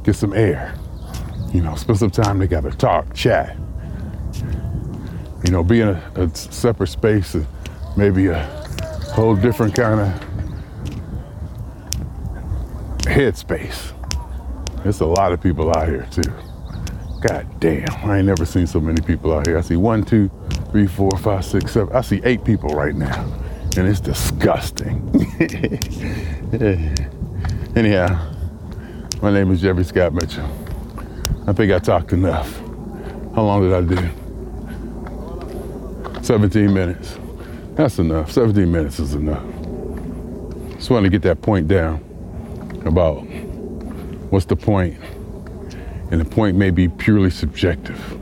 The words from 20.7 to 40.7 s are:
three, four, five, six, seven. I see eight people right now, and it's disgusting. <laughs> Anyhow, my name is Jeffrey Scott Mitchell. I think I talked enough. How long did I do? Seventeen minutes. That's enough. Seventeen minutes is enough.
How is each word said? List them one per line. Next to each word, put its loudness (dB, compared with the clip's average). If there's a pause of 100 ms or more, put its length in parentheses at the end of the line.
three, 4
four, 2
five, 0
six, 0
seven. 2
I 4
see 0
eight 2
people 2
right 0
now, -2 (540)
and 4
it's 2
disgusting. 0 (320)
<laughs> -2 (800)
Anyhow, 4 (1040)
my 4
name 4
is 4
Jeffrey 4
Scott 2
Mitchell. -2 (960)
I 2
think 4
I 6
talked 2
enough. 0 (760)
How 4
long 4
did 6
I 4
do? 2 (2250)
Seventeen 6
minutes. -2 (580)
That's 2
enough. 0
Seventeen 4
minutes 0
is -2
enough. -2 (1300)